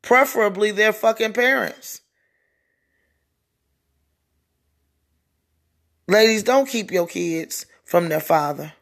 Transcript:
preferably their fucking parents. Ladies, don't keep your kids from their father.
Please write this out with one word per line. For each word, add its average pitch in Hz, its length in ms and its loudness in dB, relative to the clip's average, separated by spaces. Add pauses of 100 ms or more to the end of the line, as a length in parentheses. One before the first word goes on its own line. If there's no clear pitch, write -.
preferably 214 680 2
their 214 220 2
fucking 220 400 -2
parents. 247 680 -4 (4000)
Ladies, 220 360 4
don't 269 240 2
keep 226 240 -6
your 175 140 0
kids 170 600 -8 (180)
from 175 260 0
their 156 100 -2
father. 151 640 -2